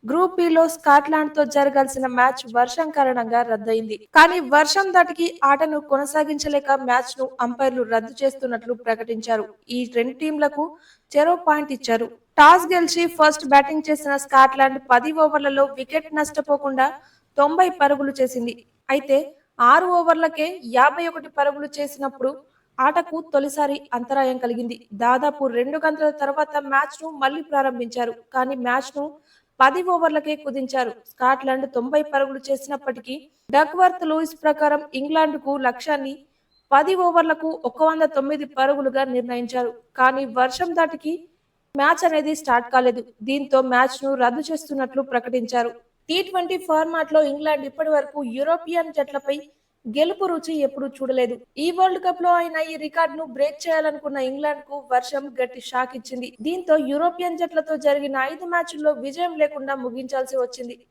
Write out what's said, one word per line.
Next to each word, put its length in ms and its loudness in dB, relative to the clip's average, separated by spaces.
గ్రూప్ 360 0
బిలో 240 4
స్కాట్లాండ్తో 680 2
జరగాల్సిన 500 0
మ్యాచ్ 260 2
వర్షం 300 0
కారణంగా 440 0
రద్దయింది. 460 -2
కానీ 200 8
వర్షం 360 4
ధాటికి 360 2
ఆటను 280 0
కొనసాగించలేక 840 0
మ్యాచ్ను 360 0
అంపైర్లు 380 -2
రద్దు 280 -2
చేస్తున్నట్లు 540 -4
ప్రకటించారు. 600 -2
ఈ 100 -6
రెండు 260 -2
టీంలకు 440 -2
చెరో 220 4
పాయింట్ 300 0
ఇచ్చారు. 300 -2
టాస్ 340 10
గెలిచి 300 2
ఫస్ట్ 360 4
బ్యాటింగ్ 360 4
చేసిన 260 0
స్కాట్లాండ్ 520 6
పది 200 4
ఓవర్లలో 420 2
వికెట్ 400 -4
నష్టపోకుండా 680 0
తొంభై 320 4
పరుగులు 400 2
చేసింది. 340 -2
అయితే 280 2
ఆరు 360 6
ఓవర్లకే 500 2
యాభై 320 4
ఒకటి 300 -10
పరుగులు 300 0
చేసినప్పుడు 520 -6
ఆటకు 400 0
తొలిసారి 440 0
అంతరాయం 460 0
కలిగింది. 340 -4
దాదాపు 500 0
రెండు 300 -2
గంటల 240 2
తర్వాత 320 -2
మ్యాచ్ను 340 -2
మళ్లీ 260 -2
ప్రారంభించారు. 640 -2
కానీ 220 -2
మ్యాచ్ను 380 -2
పది 220 4
ఓవర్లకే 500 0
కుదించారు. 500 -4
స్కాట్లాండ్ 540 -2
తొంభై 260 0
పరుగులు 340 -2
చేసినప్పటికీ 720 -8
డక్వర్త్ 560 4
లూయిస్ 240 -2
ప్రకారం 360 2
ఇంగ్లాండ్కు 540 0
లక్ష్యాన్ని 480 -4
పది 240 4
ఓవర్లకు 440 2
ఒక 180 -4
వంద 180 2
తొమ్మిది 300 -4
పరుగులుగా 460 0
నిర్ణయించారు. 580 -4
కానీ 260 4
వర్షం 400 0
ధాటికి 360 -2
మ్యాచ్ 340 2
అనేది 340 0
స్టార్ట్ 340 2
కాలేదు. 260 2
దీంతో 320 2
మ్యాచ్ను 380 2
రద్దు 280 0
చేస్తున్నట్లు 600 -4
ప్రకటించారు. 640 -2
టీ 180 0
ట్వంటీ 280 -2
ఫార్మాట్లో 520 0
ఇంగ్లాండ్ 380 -2
ఇప్పటి 240 -4
వరకు 260 -2
యూరోపియన్ 600 -2
జట్లపై 400 -4
గెలుపు 440 -2
రుచి 240 -6
ఎప్పుడూ 280 -6
చూడలేదు. 400 -2
ఈ 80 0
వరల్డ్ 340 0
కప్ 180 -2
లో 140 2
అయినా 220 -4
ఈ 120 -10
రికార్డును 400 -2
బ్రేక్ 280 -2
చేయాలనుకున్న 540 -2
ఇంగ్లాండ్కు 460 -6
వర్షం 300 -2
గట్టి 300 -6
షాక్ 320 -6
ఇచ్చింది. 280 -12
దీంతో 340 0
యూరోపియన్ 500 -2
జట్లతో 340 -4
జరిగిన 300 0
ఐదు 220 -14
మ్యాచ్ల్లో 400 -2
విజయం 360 -4
లేకుండా 420 -4
ముగించాల్సి 600 -6
వచ్చింది. 320 -10